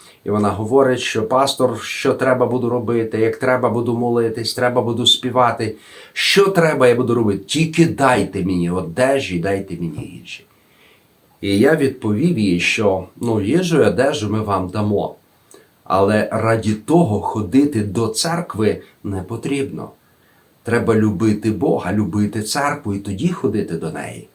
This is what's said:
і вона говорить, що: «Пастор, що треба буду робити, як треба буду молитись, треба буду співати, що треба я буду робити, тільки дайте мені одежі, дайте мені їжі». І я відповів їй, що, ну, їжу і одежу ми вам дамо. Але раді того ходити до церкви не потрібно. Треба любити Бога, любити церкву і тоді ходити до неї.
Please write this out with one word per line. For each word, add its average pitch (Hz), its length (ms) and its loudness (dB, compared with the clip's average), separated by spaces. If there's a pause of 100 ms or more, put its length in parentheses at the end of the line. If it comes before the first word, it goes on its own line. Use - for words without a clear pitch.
(240)
і 98 60 -6
вона 104 200 2
говорить, 120 500 2
що: - 280 -4
«Пастор, 127 540 0
що - 320 -2
треба 123 320 0
буду 120 240 -2
робити, 113 500 -2
як 110 180 0
треба 123 320 0
буду 117 280 -2
молитись, 117 560 -2
треба 123 280 0
буду 113 240 -2
співати, 117 720 2 (380)
що - 340 4
треба 160 400 4
я 120 80 6
буду 117 200 0
робити, 104 300 0
тільки 160 400 2
дайте 98 600 0
мені 87 260 0
одежі, 92 680 -2
дайте 95 360 -4
мені - 460 -8
їжі». - 240 -18 (960)
І 98 180 0
я 143 160 6
відповів 135 640 0
їй, 90 200 2
що, 95 480 0 (140)
ну, 110 200 0
їжу 160 400 2
і 110 40 6
одежу 107 440 0
ми 107 120 0
вам 95 280 -2
дамо. 104 460 -2 (680)
Але 101 480 2
раді 110 420 0
того 120 480 2
ходити 113 640 0
до 104 240 -2
церкви 165 760 -2 (220)
не 95 180 -6
потрібно. 117 720 -6 (720)
Треба 110 320 2
любити 107 560 2
Бога, 92 420 0
любити 107 500 0
церкву 139 500 -4
і 101 60 -4
тоді 104 300 -4
ходити 95 480 -4
до 80 140 -6
неї. 71 440 -12